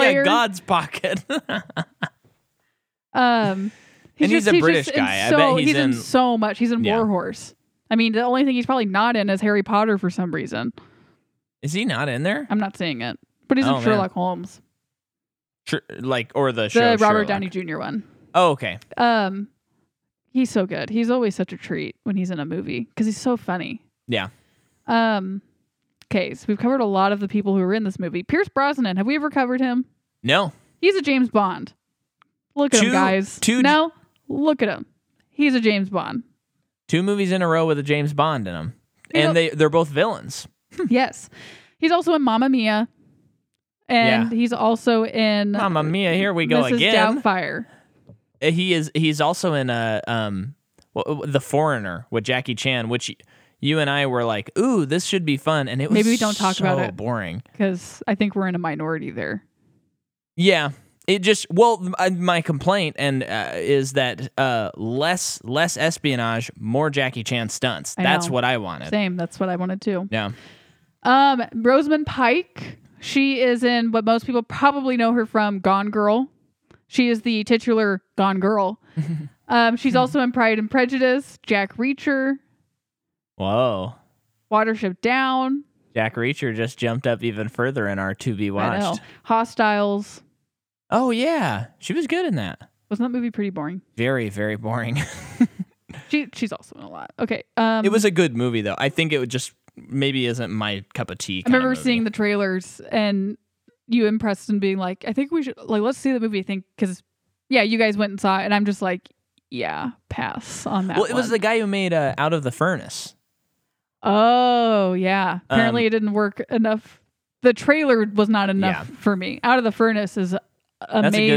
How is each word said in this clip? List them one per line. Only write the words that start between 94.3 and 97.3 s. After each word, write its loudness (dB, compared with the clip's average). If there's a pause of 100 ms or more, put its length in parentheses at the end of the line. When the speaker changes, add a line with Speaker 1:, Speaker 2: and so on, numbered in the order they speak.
Speaker 2:
boring. -4
<laughs> -12 (1000)
Speaker 1:
She, -2
she's -6
also -16
in -20
a -18
lot. -16
Okay. -4 (140)